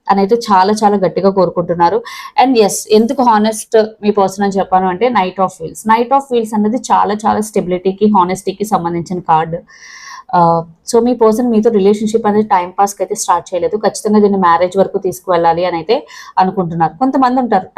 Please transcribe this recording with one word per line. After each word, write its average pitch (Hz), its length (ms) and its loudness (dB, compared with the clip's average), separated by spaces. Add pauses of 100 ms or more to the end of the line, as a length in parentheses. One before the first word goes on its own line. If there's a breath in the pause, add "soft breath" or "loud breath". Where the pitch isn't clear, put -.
(100)
అని 196 120 2
అయితే 202 140 2 (100)
చాలా 196 340 2
చాలా 208 240 2
గట్టిగా 180 320 0
కోరుకుంటున్నారు. 170 600 0 (440 loud breath)
And 262 120 4 (120)
ఎస్, 220 120 -2 (200)
ఎందుకు 233 320 2
హానెస్ట్ 220 480 0 (260)
మీ 208 160 0
పర్సన్ 190 280 0
అని 196 120 -2
చెప్పాను 185 340 0
అంటే, 180 220 -2
Knight 185 300 -2
of 180 160 -2
Wheels. 160 280 -12
Knight 233 280 2
of 269 160 0
Wheels 226 240 -2
అన్నది 214 220 0 (120)
చాలా 190 320 2
చాలా 214 260 0
స్టెబిలిటీకి, 190 680 -2
హానెస్టీకి 185 560 -2
సంబంధించిన 170 460 -4 (120)
కార్డు. 165 300 -2 (800 loud breath)
Uh, 170 220 2 (300)
so 233 60 2 (100)
మీ 247 60 2 (100)
పర్సన్ 220 300 2
మీతో 220 160 2 (100)
రిలేషన్‌షిప్ 214 500 0
అనేది 214 240 2
టైమ్ 180 260 0
పాస్‌కి 202 260 -2
అయితే 208 180 -6
స్టార్ట్ 170 280 -2
చేయలేదు. 170 340 -2
ఖచ్చితంగా 208 400 0
దీన్ని 196 220 2
మ్యారేజ్ 175 340 2
వరకు 190 260 0
తీసుకువెళ్ళాలి 170 640 0
అని 170 120 -4
అయితే 220 160 -2 (460 loud breath)
అనుకుంటున్నారు. 170 600 -2
కొంతమంది 262 420 0
ఉంటారు 214 340 -2